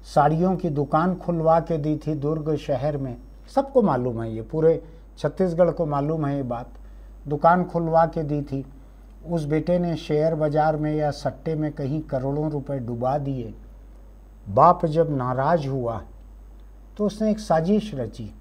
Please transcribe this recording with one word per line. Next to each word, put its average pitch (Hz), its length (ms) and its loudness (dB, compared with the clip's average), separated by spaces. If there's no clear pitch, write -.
साड़ियों 160 500 2
की 170 140 -4
दुकान 156 460 0
खुलवा 165 440 2
के 160 180 -2
दी 151 200 -2
थी 151 180 -4
दुर्ग 151 420 -2
शहर 143 400 -2
में। 135 180 -6
सबको 277 260 2
मालूम 123 400 0
है 113 120 -6
ये, 110 80 -6
पूरे 160 400 2
छत्तीसगढ़ 170 540 2
को 160 140 -2
मालूम 147 400 0
है 139 100 0
ये 139 80 -4
बात। 120 260 -6
दुकान 165 360 4
खुलवा 165 420 2
के 160 180 -4
दी 147 180 -2
थी। 139 240 -6
उस 165 200 -2
बेटे 156 340 2
ने 170 180 0
शेयर 156 380 0
बाजार 151 420 2
में 151 180 0
या 151 180 0
सट्टे 156 420 -4
में 151 180 -2
कहीं 147 300 -4
करोड़ों 143 480 -2
रुपए 143 280 -6
डुबा 123 380 -2
दिए। 131 360 -6
बाप 165 360 6
जब 151 320 2
नाराज 135 500 0
हुआ 117 340 -4
तो 208 80 0
उसने 214 260 0
एक 214 80 0
साजिश 175 560 2
रची। 113 340 -8